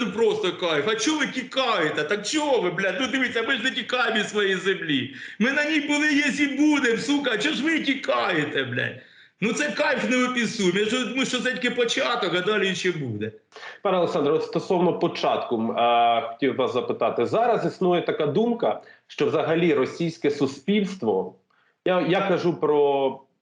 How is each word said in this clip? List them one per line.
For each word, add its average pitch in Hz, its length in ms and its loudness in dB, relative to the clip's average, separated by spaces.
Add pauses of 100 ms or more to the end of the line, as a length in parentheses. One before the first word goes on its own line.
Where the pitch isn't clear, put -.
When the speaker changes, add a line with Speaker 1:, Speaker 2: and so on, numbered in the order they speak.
Speaker 1:
ну, 202 100 -2
просто 196 420 0
кайф. 160 340 0
А 220 80 0
чого 302 240 0
ви 262 80 0
тікаєте? 214 760 -2
Так 196 240 -4
чого 294 340 2
ви, 180 100 0
блядь? 185 300 -2
Ну, 262 60 0
дивіться, 233 340 -2
ми 262 140 -2
ж 214 80 -4
не 254 80 0
тікаємо 226 460 -2
від 202 120 0
своєї 196 260 2
землі. 165 600 -2 (240)
Ми 240 120 2
на 294 140 0
ній 311 140 0
були, 294 340 0
є 285 320 2
і - 20 0
будемо, 269 500 2
сука. 277 400 0
Чого 262 180 0
ж 240 80 -2
ви 311 160 2
тікаєте, 196 840 0
блядь? 120 380 -4 (400)
Ну, 226 120 0
це 285 180 -2
кайф 262 380 0
неописуємий. 226 760 0
Я 220 60 0
ж 247 160 -2
думаю, 240 200 -2
що 254 140 -4
це 247 120 -2
тільки 247 200 -2
початок, 240 640 0
а 180 60 2
далі 196 340 0
ще 180 160 0
буде. 113 400 -6 (500)
Speaker 2:
Пане 185 160 0
Олександре, 156 360 2
от - 100 2
стосовно 175 560 0
початку, - 560 0
м, 113 160 -2
а, 117 500 4
хотів 123 340 -2
вас 120 180 0
запитати. 117 520 0
Зараз 196 400 0
існує 180 360 0
така 151 240 -2
думка, 151 560 0 (260)
що - 180 -2
взагалі 156 480 2
російське 143 580 0
суспільство, 135 1040 -2 (500)
я, 180 240 2
я 180 120 2
кажу 175 380 0
про, 143 600 2 (220)